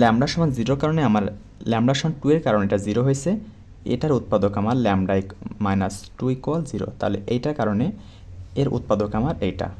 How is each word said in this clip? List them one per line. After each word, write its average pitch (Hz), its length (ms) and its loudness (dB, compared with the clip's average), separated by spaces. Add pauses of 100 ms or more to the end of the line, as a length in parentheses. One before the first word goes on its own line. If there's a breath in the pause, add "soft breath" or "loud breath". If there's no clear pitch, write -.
ল্যামডা 120 260 6
সমান 165 300 2
জিরোর 120 240 2
কারণে 156 280 2
আমার 104 140 4 (480)
ল্যামডা 117 280 4
সমান 156 220 0
টু 135 120 0
এর 160 120 2
কারণে 107 200 4
এটা 104 120 2
জিরো 104 300 0
হয়েছে। 139 220 0 (640 loud breath)
এটার 147 260 0
উৎপাদক 101 320 2 (100)
আমার 117 240 2
ল্যামডা 98 360 2
ইক-, 98 140 -8 (300)
মাইনাস 98 300 0 (220)
টু 127 80 -4 (100)
ইকুয়াল 147 260 -2 (100)
জিরো, 101 160 -4 (120)
তাহলে 101 180 -2 (160)
এইটার 139 260 0
কারণে 107 260 2 (680 loud breath)
এর 139 120 2 (100)
উৎপাদক 104 320 0 (100)
আমার 151 160 0 (120)
এইটা, 90 200 -4 (120)